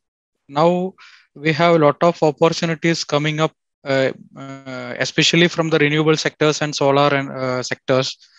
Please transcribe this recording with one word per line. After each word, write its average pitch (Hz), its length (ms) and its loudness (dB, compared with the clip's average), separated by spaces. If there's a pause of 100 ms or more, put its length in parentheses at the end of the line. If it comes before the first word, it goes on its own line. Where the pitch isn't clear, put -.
(460)
Now 175 460 0 (420)
we 147 180 -2
have 170 240 2
a - 20 4
lot 147 240 4
of 170 200 2
opportunities 165 800 0
coming 151 380 -2
up, 156 120 0 (320)
uh, 135 280 0 (240)
uh, 131 600 -14
especially 165 500 2
from 165 200 -4
the 160 100 2
renewable 151 380 2
sectors 151 460 -2
and 151 100 -6
solar 143 360 2
and, 139 220 -2
uh, 127 340 -6
sectors - 520 -2 (220)